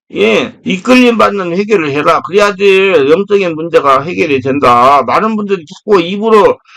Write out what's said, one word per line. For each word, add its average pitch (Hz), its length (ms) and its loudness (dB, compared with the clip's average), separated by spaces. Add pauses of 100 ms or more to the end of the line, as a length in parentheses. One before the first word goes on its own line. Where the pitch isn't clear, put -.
(140)
예, 185 500 -2
이끌림 233 540 2
받는 202 380 -2
회개를 196 340 -2
해라. 151 360 -2
그래야지 190 840 0
영적인 196 460 0
문제가 151 460 0
해결이 160 380 -4
된다. 135 680 2
많은 190 300 -2
분들이 196 300 -6
자꾸 190 340 -2
입으로 202 580 0 (180)